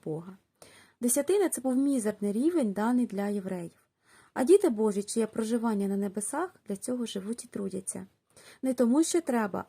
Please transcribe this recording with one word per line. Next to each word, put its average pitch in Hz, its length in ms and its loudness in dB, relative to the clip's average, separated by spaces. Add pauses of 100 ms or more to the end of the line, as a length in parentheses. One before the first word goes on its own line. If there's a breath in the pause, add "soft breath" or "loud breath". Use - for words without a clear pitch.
Бога. 170 340 -8 (600 loud breath)
Десятина — 285 480 2
це - 120 -4
був 262 160 0
мізерний 214 560 0
рівень, 262 400 2
даний 233 340 2
для 202 220 -4
євреїв. 185 580 -6 (480 soft breath)
А 262 100 0
діти 370 240 8
Божі, 208 340 2
чиє 220 240 0
проживання 220 640 -2
на 196 80 -2
небесах, 208 540 -4 (180)
для 196 80 -4
цього 247 300 -4
живуть 208 380 -8
і 240 40 -20
трудяться. 190 580 -8 (560 loud breath)
Не 262 120 0
тому, 262 300 4
що 339 160 2
треба, 214 480 -2